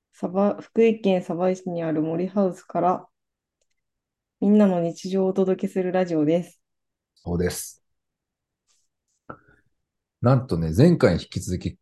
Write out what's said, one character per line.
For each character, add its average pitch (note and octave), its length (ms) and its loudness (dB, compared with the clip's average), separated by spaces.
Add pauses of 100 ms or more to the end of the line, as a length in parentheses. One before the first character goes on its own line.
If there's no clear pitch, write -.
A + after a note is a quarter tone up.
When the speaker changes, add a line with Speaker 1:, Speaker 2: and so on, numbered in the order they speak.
(120)
Speaker 1:
鯖-、 F#3+ 480 -2
福 - 240 0
井 A3 160 2
県 F#3 220 0
鯖 F#3 280 -2
江 F#3 40 0
市 F#3 160 -10
に E3+ 120 -6
あ D#3+ 100 -4
る D#3 100 0
森 E3 240 -4
ハ F#3+ 200 0
ウ F3 80 -2
ス - 100 -20
か - 160 -4
ら、 F3+ 260 0 (1300)
み G3+ 80 0
ん G#3 100 6
な G#3 80 6
の F3+ 140 2
日 E3+ 300 -6
常 F#3+ 160 0
を - 20 0
お F#3+ 40 -2
届 F#3+ 300 -2
け G3 60 -2
す F#3+ 120 -6
る F3+ 120 -4
ラ F#3 120 2
ジ E3+ 120 -4
オ D3+ 80 2
で E3+ 180 2
す。 - 180 -18 (540)
Speaker 2:
そ F2 200 -8
う E2+ 40 0
で F2+ 120 0
す。 - 320 -14 (2500)
な B2+ 160 4
ん A#2+ 100 -2
と F2 120 -4
ね、 D#2+ 180 -2
前 E3 200 6
回 F#2 200 4
に - 60 -4
引 - 60 -18
き - 120 -10
続 F2+ 180 -6
き、 - 240 -8